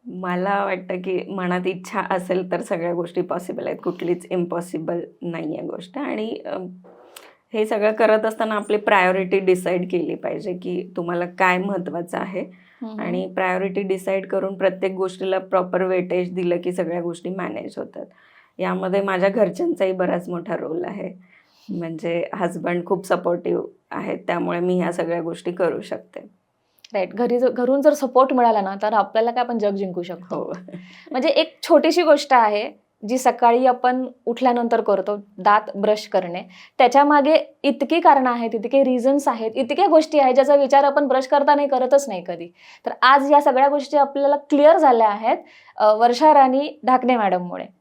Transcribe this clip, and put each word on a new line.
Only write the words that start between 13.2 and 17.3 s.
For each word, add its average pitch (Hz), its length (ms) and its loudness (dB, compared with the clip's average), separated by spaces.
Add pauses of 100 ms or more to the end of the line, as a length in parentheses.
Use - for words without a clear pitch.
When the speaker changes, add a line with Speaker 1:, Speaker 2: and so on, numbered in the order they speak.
Speaker 1:
प्रायोरिटी 185 480 -2
डिसाईड 190 440 -4
करून 190 280 -4
प्रत्येक 190 380 -2
गोष्टीला 185 460 -4
प्रॉपर 180 440 -2
वेटेज 180 520 -2
दिलं 175 220 -2
की 175 160 -6
सगळ्या 175 280 -4
गोष्टी 170 300 -8